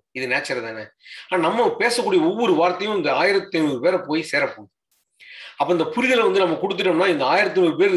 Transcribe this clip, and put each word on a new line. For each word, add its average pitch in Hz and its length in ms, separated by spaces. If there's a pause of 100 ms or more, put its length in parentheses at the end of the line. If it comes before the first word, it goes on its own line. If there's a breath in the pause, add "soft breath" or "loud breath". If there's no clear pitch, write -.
(100)
இது 131 160
nature 131 360
தானே. 110 220 (440 loud breath)
ஆனா 180 140
நம்ம 220 240 (120)
பேசக்கூடிய 196 440
ஒவ்வொரு 196 320
வார்த்தையும் 180 420
இந்த 151 180
ஆயிரத்தி 180 440
ஐந்நூறு 143 220
பேரை 135 180
போய் 151 340
சேரப்போகுது. - 400 (840 loud breath)
அப்ப - 160
இந்த 160 120
புரிதலை 240 380
வந்து 190 220
நம்ம 160 180
கொடுத்துட்டோம்னா, 185 460
இந்த 143 180
ஆயிரத்தி 185 340
ஐந்நூறு 160 180
பேர் 190 180